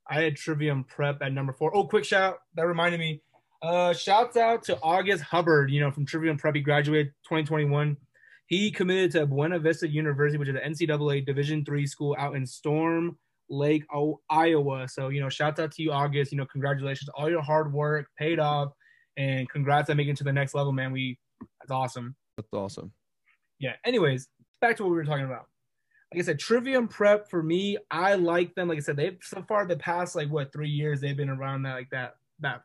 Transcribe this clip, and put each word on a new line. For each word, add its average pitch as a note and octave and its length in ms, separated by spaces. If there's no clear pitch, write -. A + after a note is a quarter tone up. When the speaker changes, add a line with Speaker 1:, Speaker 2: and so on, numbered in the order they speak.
Speaker 1:
I D3 140
had D#3+ 140
Trivium D3 480
Prep C#3+ 400
at C3+ 100
number C3+ 200
four. D#3 220
Oh, G3 120
quick - 180
shout. F#3+ 320
That E3 140
reminded E3+ 320
me. D#3+ 240
Uh, F3 320
shouts G#3 440
out A3+ 240
to F3+ 220
August F#3 400
Hubbard, D#3+ 480
you C#3+ 80
know, D3 100
from C#3 160
Trivium D#3+ 320
Prep. D3+ 160
He D3 80
graduated D3 520
twenty D#3+ 200
twenty-one. D3 520
He G3+ 240
committed F#3 420
to D3+ 140
Buena D3 320
Vista E3 300
University, D3 500
which C#3+ 120
is C3+ 60
an C3 60
N D3+ 140
C E3 100
double D3 240
A C#3+ 100
Division C#3+ 460
three C#3+ 220
school C#3+ 320
out C#3 160
in C3 100
Storm E3 720
Lake, D3 420
O-, D3 280
Iowa. D3 580
So, C3 220
you C#3+ 100
know, C#3 100
shouts D3+ 300
out D#3+ 120
to - 100
you, D#3 100
August. C#3+ 400
You C#3+ 60
know, C#3 80
congratulations. C#3 720
All D3 120
your E3 140
hard D3+ 320
work D3 340
paid D#3+ 180
off, D3 340
and C3 320
congrats D3 400
on D3+ 80
making C#3+ 140
it C#3+ 60
to - 80
the C#3 80
next C#3 200
level, C#3+ 200
man. C3 180
We, C3 260
that's - 120
awesome. B2+ 440
Speaker 2:
That's - 160
awesome. G2 380
Speaker 1:
Yeah. B2+ 160
Anyways, D#3+ 440
back A3+ 160
to A3+ 60
what F#3 80
we E3+ 60
were D#3+ 80
talking C#3+ 200
about. C3 200
Like F3 80
I F3 40
said, E3 120
Trivium B3 500
Prep G#3 420
for F3 120
me, F#3+ 360
I F3+ 240
like F3 400
them. F3+ 140
Like E3 100
I D3 40
said, C#3+ 160
they've F3+ 240
so - 260
far G#3 180
the F3 120
past, F3 380
like, D3+ 140
what, D3 240
three D3+ 160
years, D3 320
they've C#3+ 160
been C#3 120
around C3+ 340
that, C3+ 100
like, B2+ 180
that, B2+ 240
that C3 240